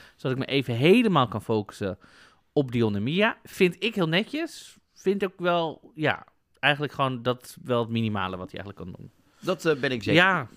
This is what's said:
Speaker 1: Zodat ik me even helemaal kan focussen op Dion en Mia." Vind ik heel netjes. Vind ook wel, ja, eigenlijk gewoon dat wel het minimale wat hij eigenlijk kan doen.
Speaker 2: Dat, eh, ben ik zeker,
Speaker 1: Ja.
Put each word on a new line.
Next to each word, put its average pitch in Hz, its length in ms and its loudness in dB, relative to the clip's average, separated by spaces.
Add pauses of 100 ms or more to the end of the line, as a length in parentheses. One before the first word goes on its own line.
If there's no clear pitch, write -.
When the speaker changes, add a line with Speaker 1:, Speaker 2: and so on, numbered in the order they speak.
(160)
Speaker 1:
Zodat 131 220 -4
ik 127 80 -4
me - 60 -8
even 131 240 -2
helemaal 170 520 4
kan 107 140 -6
focussen 104 560 -2 (560)
op 135 180 2
Dion 113 240 0
en 101 80 -2
Mia." 185 400 0
Vind 180 400 2
ik 226 120 -2
heel 180 120 0
netjes. 220 720 -4 (160)
Vind 196 300 -2
ook 185 160 -6
wel, 175 560 -2
ja, 143 300 -2 (340)
eigenlijk 143 340 0
gewoon 131 300 -2
dat 123 400 -4
wel 120 160 0
het 113 100 -2
minimale 104 480 -2
wat 92 140 -12
hij - 100 -12
eigenlijk 95 300 -14
kan 90 100 -16
doen. - 100 -18 (280)
Speaker 2:
Dat, 175 260 -4
eh, 160 100 4
ben 131 160 -2
ik 120 120 -4
zeker, 151 180 4
Speaker 1:
Ja. 180 360 2